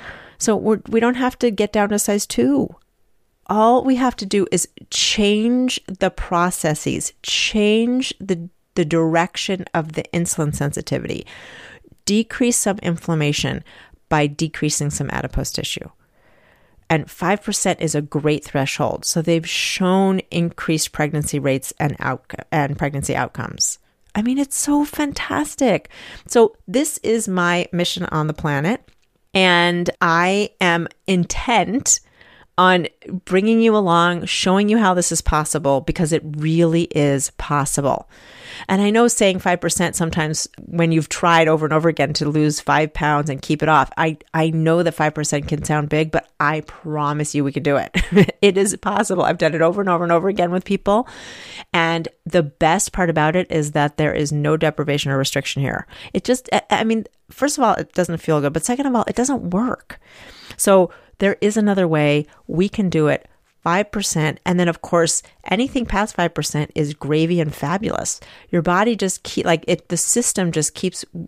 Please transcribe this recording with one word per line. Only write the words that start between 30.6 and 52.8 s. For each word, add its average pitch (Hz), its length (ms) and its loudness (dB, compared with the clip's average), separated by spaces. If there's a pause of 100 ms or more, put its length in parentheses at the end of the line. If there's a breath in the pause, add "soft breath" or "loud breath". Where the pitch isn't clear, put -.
intent 196 960 0 (600 soft breath)
on 180 280 4 (380)
bringing 214 360 2
you 220 160 6
along, 175 480 2
showing 196 420 2
you 220 120 4
how 185 160 4
this 175 160 0
is 160 100 -2
possible, 139 600 0
because 156 300 -2
it 160 120 0
really 160 600 2
is 143 520 0
possible. - 720 -2 (580 loud breath)
And 190 140 2
I 208 80 2
know 226 180 4
saying 196 320 2
five 180 220 0
percent 175 340 0
sometimes 160 520 -2 (140)
when 170 300 0
you've 160 180 2
tried 165 380 4
over 156 200 2
and 156 60 -2
over 156 140 2
again 151 260 0
to 151 140 -2
lose 151 320 0
five 147 360 0
pounds 147 340 0
and 135 140 -8
keep 151 180 -2
it 156 80 0
off, 147 260 4
I, 160 220 -2 (160)
I 160 160 0
know 160 320 2
that 165 120 0
five 151 200 0
percent 147 340 -4
can 147 160 -4
sound 151 260 -2
big, 156 200 0
but - 180 -2 (120)
I 151 220 0
promise 151 760 -4
you 147 80 2
we 139 80 -2
can 139 100 -6
do 139 160 2
it. - 180 -4 (160)
<laughs> 180 300 6
It 196 160 4
is 196 200 2
possible. 190 460 -2
I've 170 140 0
done 160 160 0
it 160 80 -2
over 175 200 2
and 196 80 -2
over 175 140 2
and 170 80 0
over 170 160 2
again 185 220 0
with 180 160 -2
people. 202 420 0 (680 loud breath)
And 165 340 0 (180)
the 170 180 2
best 165 480 0